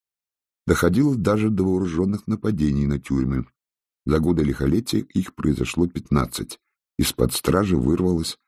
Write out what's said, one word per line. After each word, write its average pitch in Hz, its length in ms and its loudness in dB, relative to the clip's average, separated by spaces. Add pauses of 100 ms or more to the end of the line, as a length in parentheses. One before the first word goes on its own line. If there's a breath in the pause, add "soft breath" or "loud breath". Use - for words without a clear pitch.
(640)
Доходило 104 500 2
даже 107 340 2
до 95 140 0
вооруженных 95 640 0
нападений 76 600 0
на 71 120 0
тюрьмы. 65 480 -2 (580)
За 76 140 2
годы 80 240 2
лихолетия 71 560 0
их - 340 -4
произошло 73 540 -2
пятнадцать. - 720 -4 (380)
Из-под - 360 0
стражи 92 420 0
вырвалось 82 640 0 (100)